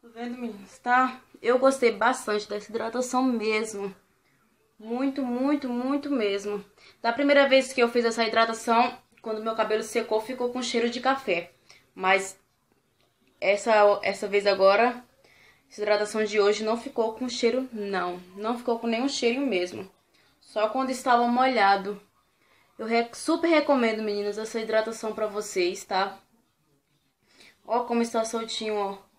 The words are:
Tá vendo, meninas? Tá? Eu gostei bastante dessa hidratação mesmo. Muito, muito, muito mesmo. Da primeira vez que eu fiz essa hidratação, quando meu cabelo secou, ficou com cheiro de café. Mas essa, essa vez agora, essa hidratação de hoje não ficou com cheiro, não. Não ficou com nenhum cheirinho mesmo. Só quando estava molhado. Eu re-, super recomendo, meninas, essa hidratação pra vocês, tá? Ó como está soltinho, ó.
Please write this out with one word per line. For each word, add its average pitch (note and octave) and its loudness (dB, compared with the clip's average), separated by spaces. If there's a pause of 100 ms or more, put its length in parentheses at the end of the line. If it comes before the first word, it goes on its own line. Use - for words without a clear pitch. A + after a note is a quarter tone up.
Tá A#3 -20
vendo, A#3+ -8
meninas? G#3 -12
Tá? B3 0 (220)
Eu B3 4
gostei B3+ 4
bastante G#3 0
dessa G3+ -8
hidratação A#3+ -2
mesmo. G#3+ -2 (840)
Muito, C4 -4
muito, C4 0
muito C4 -2
mesmo. G#3 -2 (380)
Da A#3 0
primeira C#4 4
vez C4 4
que B3 2
eu A#3 4
fiz A#3 0
essa A3+ 0
hidratação, A3+ 2 (240)
quando A3 -6
meu A3+ -4
cabelo A3 0
secou, A3+ -2
ficou B3 -6
com B3 -6
cheiro A#3+ 0
de B3 -6
café. A3+ -2 (420)
Mas F#3+ 0 (1000)
essa, G3+ 2 (300)
essa G3+ -4
vez G3+ 2
agora, G3+ 4 (640)
essa - -10
hidratação G#3 0
de G#3 0
hoje G#3 2
não A3 0
ficou A3+ -4
com B3+ -6
cheiro, B3 0
não. F#3 -4 (180)
Não A3 -4
ficou A#3 -2
com A#3 -6
nenhum A#3 -2
cheirinho C4 0
mesmo. F3+ -4 (500)
Só G#3+ -2
quando C4 -2
estava A#3+ 2
molhado. G#3 2 (800)
Eu A3+ -8
re-, A#3 0
super E4 -2
recomendo, C4 2
meninas, G#3 -4
essa A3 -8
hidratação A3 -2
pra G#3+ -4
vocês, G3 -4
tá? G3 -4 (1500)
Ó A#3 2
como A#3+ 0
está A#3 0
soltinho, A3 -6
ó. G3 -6 (120)